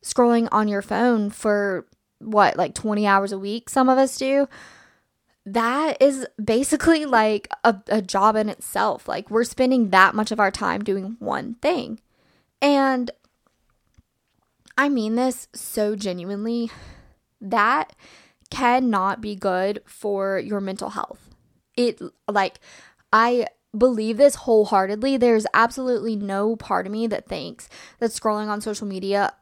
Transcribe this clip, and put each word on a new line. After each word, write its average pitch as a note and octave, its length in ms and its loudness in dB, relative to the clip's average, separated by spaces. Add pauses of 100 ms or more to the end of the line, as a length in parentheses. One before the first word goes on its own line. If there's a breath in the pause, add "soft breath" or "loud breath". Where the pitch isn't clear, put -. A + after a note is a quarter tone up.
scrolling A#3+ 480 2
on G#3+ 160 2
your G3+ 140 -2
phone G#3+ 480 0
for, G3+ 560 -2 (340)
what, G#3 360 4
like, - 180 0
twenty G#3 320 -2
hours G3 260 2
a G3 60 -8
week, G3+ 300 -8
some C4 200 2
of C4 100 4
us C4+ 200 2
do, C4+ 300 0 (960 loud breath)
that A#3+ 540 -2
is C4+ 260 4 (160)
basically, D4 640 2
like, A3 420 2 (160)
a, A3 120 4 (120)
a G#3 140 0
job G3 340 2
in G#3+ 120 0
itself. - 600 -4
Like, - 220 -6
we're A3+ 140 2
spending B3+ 460 2
that F#3+ 240 6
much G#3+ 160 -2
of A3 100 -4
our G3 100 2
time G3 320 -4
doing G3 360 -6
one G#3 360 -6
thing. C#4 460 -4 (600)
And C4+ 500 2 (1700)
I C#4+ 120 2
mean A3+ 260 -2
this B3+ 400 -2
so G#3+ 420 -4
genuinely. G3+ 720 -6 (720 loud breath)
That A3+ 540 0 (560 soft breath)
cannot A#3+ 680 0
be G#3 140 -8
good F#3+ 520 -2
for G3 520 -4
your G3+ 220 -4
mental G3 300 -8
health. - 440 -10 (420)
It, A#3+ 240 -2 (280)
like, G3+ 320 -2 (520 loud breath)
I A#3 340 4 (300)
believe A3 400 2
this C#4 180 6
wholeheartedly. G#3+ 840 2
There's A3+ 380 4
absolutely A#3+ 600 0
no G3+ 400 -2
part F#3 300 -4
of G3+ 60 -8
me A3+ 140 -4
that - 220 -6
thinks - 400 -10 (300 loud breath)
that A#3 120 -2
scrolling G#3+ 380 -4
on G#3 120 -6
social G#3+ 260 -8
media G3 560 -2